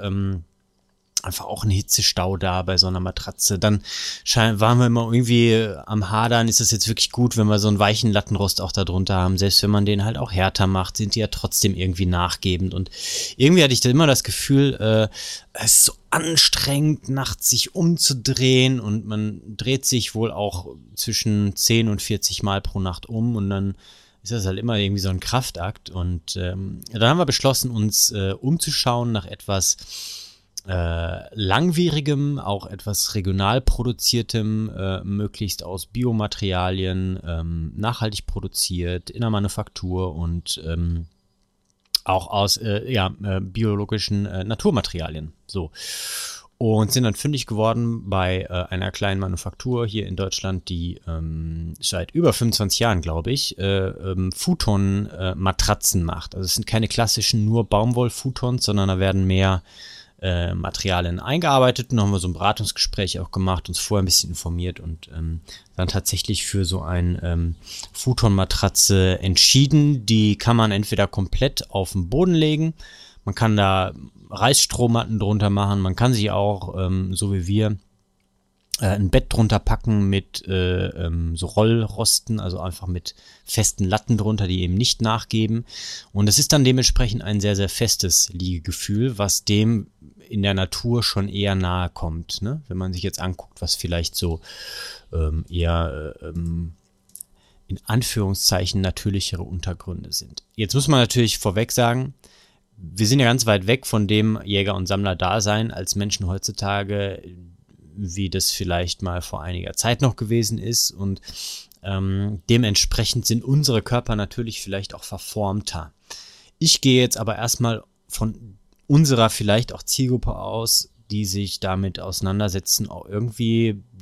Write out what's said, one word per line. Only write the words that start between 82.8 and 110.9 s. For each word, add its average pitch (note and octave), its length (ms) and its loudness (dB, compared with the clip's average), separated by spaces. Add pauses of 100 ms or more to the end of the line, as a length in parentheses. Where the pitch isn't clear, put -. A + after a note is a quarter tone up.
mit F2+ 280 -6 (300)
festen - 400 0
Latten G#2+ 320 2
drunter, G#2 320 0
die F2+ 140 0
eben F2 120 0
nicht A2+ 280 0
nachgeben. A2 640 0 (480)
Und G2+ 160 2
es G2+ 100 8
ist - 140 4
dann D3 120 6
dementsprechend B2 580 4
ein G#2 180 -2
sehr, G#2 140 2
sehr G2 140 2
festes - 640 0
Liegegefühl, F#2 840 -2
was G2+ 260 0
dem G#2+ 440 2 (400)
in G#2 140 -2
der G2+ 120 2
Natur A2+ 500 0
schon G2+ 240 0
eher G2+ 260 0
nahe F2+ 340 0
kommt, E2 540 -6
ne? C#3 240 -6
Wenn F2+ 100 -8
man F#2 160 -4
sich F2 120 -6
jetzt F#2+ 160 -6
anguckt, - 420 -8
was - 140 -2
vielleicht F2 400 -4
so, E2 240 -4 (720)
ähm, D#2+ 360 -2
eher, E2 720 -2
äh, - 60 -14
ähm, E2+ 460 -6 (960)
in F#2+ 160 -8
Anführungszeichen G2 960 0
natürlichere F#2+ 640 -2
Untergründe F2 720 -8
sind. - 300 -10 (140)
Jetzt G#2+ 180 -2
muss C3+ 140 2
man C#3+ 100 6
natürlich A#2+ 400 2
vorweg G#2+ 320 0
sagen, B2 440 0 (640)
wir F#2 280 -2
sind C3+ 140 4
ja B2+ 60 6
ganz A#2 200 2
weit G2+ 200 4
weg B2+ 200 0
von G#2+ 200 2
dem G#2+ 380 2
Jäger- G2 300 0
und F#2 120 -4
Sammler-Dasein G2 840 0
als - 240 -6
Menschen G2+ 320 -2
heutzutage, G2 960 -4 (720)
wie F#2+ 320 -4
das F#2 220 -2
vielleicht F2+ 500 -2
mal F2+ 220 -4
vor - 180 -10
einiger F2+ 320 -8
Zeit A#2 300 0
noch B2+ 140 2
gewesen A2+ 420 0
ist. A2 320 -2